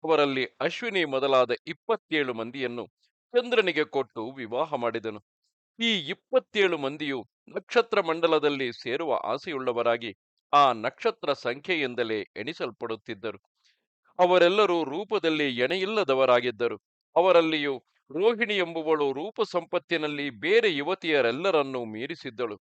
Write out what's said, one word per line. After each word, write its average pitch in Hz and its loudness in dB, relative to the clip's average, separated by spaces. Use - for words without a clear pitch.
ಅವರಲ್ಲಿ 143 2
ಅಶ್ವಿನಿ 180 -2
ಮೊದಲಾದ 131 2
ಇಪ್ಪತ್ತೇಳು 156 -4
ಮಂದಿಯನ್ನು 120 -6
ಚಂದ್ರನಿಗೆ 208 0
ಕೊಟ್ಟು 131 -4
ವಿವಾಹ 135 -6
ಮಾಡಿದನು. 113 -4
ಈ 214 -2
ಇಪ್ಪತ್ತೇಳು 196 0
ಮಂದಿಯು 143 -4
ನಕ್ಷತ್ರ 214 0
ಮಂಡಲದಲ್ಲಿ 151 0
ಸೇರುವ 135 -4
ಆಸೆಯುಳ್ಳವರಾಗಿ 120 -2
ಆ 143 6
ನಕ್ಷತ್ರ 139 -2
ಸಂಖ್ಯೆಯಿಂದಲೇ 123 -2
ಎಣಿಸಲ್ಪಡುತ್ತಿದ್ದರು. 110 -8
ಅವರೆಲ್ಲರೂ 180 4
ರೂಪದಲ್ಲಿ 156 -2
ಎಣೆಯಿಲ್ಲದವರಾಗಿದ್ದರು. 127 2
ಅವರಲ್ಲಿಯೂ 160 4
ರೋಹಿಣಿ 208 0
ಎಂಬುವಳು 160 0
ರೂಪ 185 -6
ಸಂಪತ್ತಿನಲ್ಲಿ 156 -4
ಬೇರೆ 185 0
ಯುವತಿಯರೆಲ್ಲರನ್ನೂ 143 0
ಮೀರಿಸಿದ್ದಳು. 117 -8